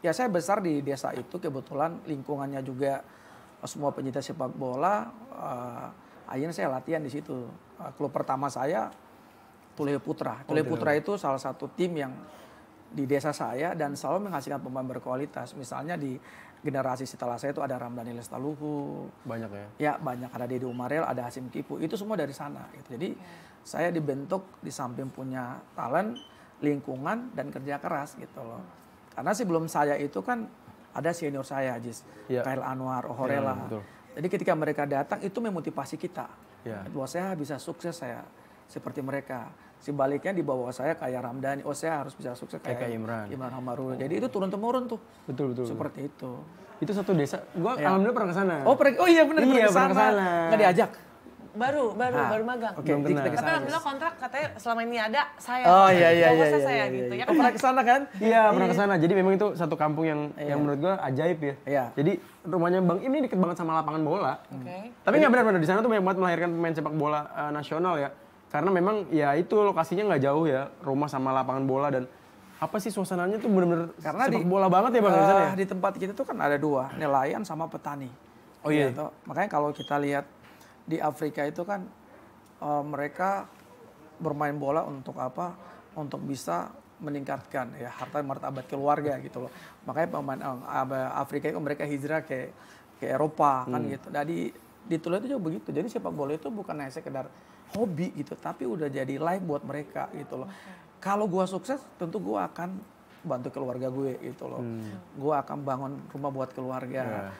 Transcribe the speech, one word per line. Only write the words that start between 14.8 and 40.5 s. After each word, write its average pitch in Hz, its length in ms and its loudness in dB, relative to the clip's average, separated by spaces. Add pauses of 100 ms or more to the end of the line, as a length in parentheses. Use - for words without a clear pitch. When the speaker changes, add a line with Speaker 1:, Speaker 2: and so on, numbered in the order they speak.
Speaker 1:
berkualitas. 127 680 -8
Misalnya 139 400 -8
di 139 240 -6 (400)
generasi 131 480 -4
setelah 120 280 -6
saya 139 140 -6
itu 143 140 -4
ada 131 100 -4
Ramdhani 120 400 -8
Lestaluhu. 143 920 -8 (160)
Speaker 2:
Banyak 113 260 -8
ya? 101 180 -12 (120)
Speaker 1:
Ya, 147 160 2
banyak. 123 340 -6
Ada 123 160 -8
Deddy 127 220 -4
Umarel, 123 340 -4
ada 123 220 -2
Hasim 127 240 -10
Kipu. 143 320 -8
Itu 160 160 -4
semua 208 180 -6
dari 147 180 -2
sana 143 420 -12
gitu. 135 200 -16
Jadi - 220 -6
Speaker 3:
Oke. - 480 -20
Speaker 1:
saya 160 260 -2
dibentuk 156 680 -4
di 156 100 -12
samping 131 400 -8
punya 127 480 -8 (160)
talent, 170 460 -2 (400)
lingkungan, 147 760 -4
dan 143 160 -6
kerja 139 280 -8
keras 151 360 -6
gitu - 260 -16
loh. 113 220 -12 (480)
Karena 143 220 -4
sebelum 175 340 0
saya 147 320 2
itu 143 240 -4
kan 233 240 -4 (460)
ada 143 180 -2
senior 147 320 -4
saya, 131 360 -4
Jis. 117 280 -12 (220)
Speaker 2:
Iya. 123 180 0
Speaker 1:
Khairil 131 160 -2
Anwar, 131 440 -4
Ohorela. 135 520 -2
Speaker 2:
Iya, 107 100 -8
betul. 107 140 -6 (320)
Speaker 1:
Jadi 165 160 -4
ketika 180 240 0
mereka 151 320 0
datang, 143 340 -2
itu 196 160 -6
memotivasi 160 640 -6
kita. 156 320 -10 (320)
Speaker 2:
Iya. 104 260 -10
Speaker 1:
Bahwa 135 220 -8
saya 190 240 -4
bisa 147 240 -6
sukses - 340 -10
saya 123 300 -10 (440)
seperti 143 360 -10
mereka. 131 480 -8 (260)
Sebaliknya 143 560 -2
di 185 80 -2
bawah 131 320 -2